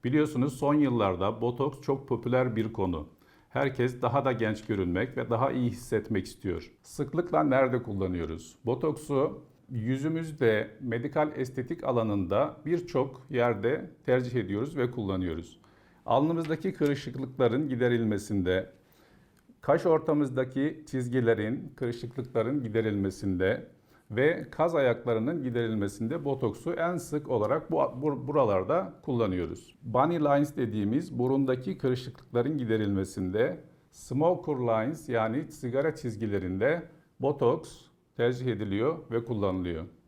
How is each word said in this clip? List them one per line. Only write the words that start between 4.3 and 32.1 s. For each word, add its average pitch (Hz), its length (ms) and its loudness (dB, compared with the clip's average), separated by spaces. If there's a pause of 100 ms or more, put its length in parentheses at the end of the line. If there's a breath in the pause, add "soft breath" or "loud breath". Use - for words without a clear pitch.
genç 107 340 -2
görünmek 98 500 0
ve 117 140 -4
daha 120 220 2
iyi 123 180 0
hissetmek 104 560 -2
istiyor. - 460 -8 (100)
Sıklıkla 156 600 -2
nerede 127 400 4
kullanıyoruz? 90 760 -4 (100)
Botoksu 143 760 -2 (260)
yüzümüzde 135 1000 0 (100)
medikal 135 560 0
estetik 127 480 -6
alanında 110 720 0 (100)
birçok 156 640 -2
yerde 120 600 2 (160)
tercih 127 280 2
ediyoruz 117 420 -2
ve 123 140 0
kullanıyoruz. 92 680 -4 (460 soft breath)
Alnımızdaki 160 680 0
kırışıklıkların 131 960 0
giderilmesinde, 104 1120 2 (800 soft breath)
kaş 165 260 2
ortamızdaki 143 1000 0
çizgilerin, 120 920 0
kırışıklıkların 120 840 -2
giderilmesinde 101 1040 0 (440 soft breath)
ve 143 400 2
kaz 165 240 0
ayaklarının 123 680 0
giderilmesinde 117 840 -2
botoksu 135 480 -2
en 175 240 -2
sık 151 320 -6
olarak 127 420 0
bu, 160 120 2 (200)
bu, 135 240 -2
buralarda 135 640 2 (100)
kullanıyoruz. 95 800 -2
Bunny 147 380 2
lines 143 360 4
dediğimiz 120 640 -2
burundaki 131 600 0
kırışıklıkların 127 800 -2